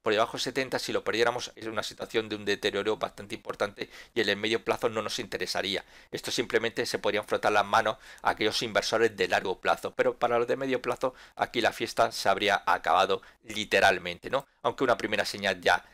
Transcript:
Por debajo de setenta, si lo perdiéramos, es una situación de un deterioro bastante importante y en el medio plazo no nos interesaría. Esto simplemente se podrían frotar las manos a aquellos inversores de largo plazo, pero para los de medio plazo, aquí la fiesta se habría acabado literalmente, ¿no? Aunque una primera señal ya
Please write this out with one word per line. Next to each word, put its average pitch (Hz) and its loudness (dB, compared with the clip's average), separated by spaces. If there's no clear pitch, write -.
Por 110 2
debajo 113 2
de - -4
setenta, 131 -4
si - -6
lo 98 0
perdiéramos, 117 0
es 110 -16
una 110 -4
situación 110 -4
de 107 -4
un 104 -12
deterioro 101 0
bastante - -8
importante 107 -6
y 117 0
en 101 2
el 101 2
medio 110 0
plazo 113 0
no 110 0
nos 107 -6
interesaría. 95 -4
Esto - -6
simplemente 117 -2
se - -4
podrían 104 0
frotar 107 0
las 104 4
manos 107 2
a - 0
aquellos 107 0
inversores 110 2
de 95 2
largo 95 0
plazo, 95 0
pero 127 0
para 120 2
los 120 0
de 127 2
medio 131 -2
plazo, 123 -2
aquí - 0
la 107 2
fiesta 113 0
se - 0
habría 98 2
acabado 92 4
literalmente, 98 0
¿no? 135 -2
Aunque 127 -2
una 117 2
primera 101 -2
señal 98 -2
ya 90 2